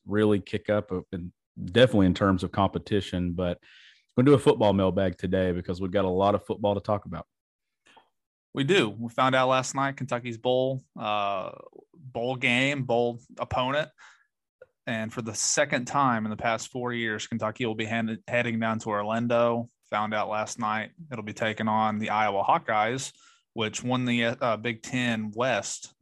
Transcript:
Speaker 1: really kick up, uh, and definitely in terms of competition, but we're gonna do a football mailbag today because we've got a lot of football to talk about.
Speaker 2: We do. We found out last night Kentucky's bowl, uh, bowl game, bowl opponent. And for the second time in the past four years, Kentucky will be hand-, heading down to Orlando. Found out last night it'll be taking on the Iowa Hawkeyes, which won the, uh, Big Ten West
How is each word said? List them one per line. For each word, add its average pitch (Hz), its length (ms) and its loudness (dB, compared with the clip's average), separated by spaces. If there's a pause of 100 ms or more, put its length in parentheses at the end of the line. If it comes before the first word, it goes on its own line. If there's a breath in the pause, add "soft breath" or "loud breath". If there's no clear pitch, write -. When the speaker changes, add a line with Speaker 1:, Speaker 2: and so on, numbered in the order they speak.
Speaker 1:
really 104 360 2
kick - 280 -6
up, 104 220 0
uh, 90 80 -4 (140)
and 87 180 -8 (400)
definitely 107 360 6
in 90 60 6
terms 95 300 2
of 90 80 -4
competition, 92 800 -2
but 87 260 -2 (600 loud breath)
we're 127 60 6
gonna 143 120 10
do 123 60 6
a - 20 -4
football 104 300 6
mailbag 95 440 2
today 92 360 0
because 87 260 -6
we've 95 120 -4
got 98 120 2
a 95 60 0
lot 98 260 4
of 98 100 -2
football 101 280 0
to 101 80 -4
talk 104 240 -2
about. 85 200 -12 (1300 soft breath)
Speaker 2:
We 139 120 -2
do. 156 240 4
We 113 180 -8
found 131 260 2
out 131 140 4
last 131 280 0
night 135 200 -2
Kentucky's 123 420 -6
bowl, 131 460 0 (160)
uh, 101 520 -2 (440)
bowl 127 400 -6
game, 131 480 0
bowl 120 380 0 (180)
opponent. 127 480 -2 (1000 loud breath)
And 110 260 -4
for 127 80 -8
the 110 120 -8
second 139 520 0
time 123 400 0
in 107 60 -4
the 104 60 -8
past 113 320 -4
four 123 220 -6
years, 113 360 -4
Kentucky 110 380 -4
will 110 100 -2
be 110 100 -4
hand-, 110 320 -2 (100)
heading 120 320 -2
down 113 200 -2
to 113 100 -8
Orlando. 117 800 0 (200)
Found 107 240 -2
out 104 140 -2
last 107 320 -6
night 107 320 -2 (180)
it'll 113 140 -8
be 104 80 -10
taking 110 380 -2
on 107 280 2
the 107 120 -4
Iowa 104 340 0
Hawkeyes, 123 720 -2 (400 soft breath)
which 110 320 -4
won 127 180 -2
the, 120 220 0
uh, 117 320 -2
Big 113 260 -6
Ten 117 500 -4
West 113 680 -4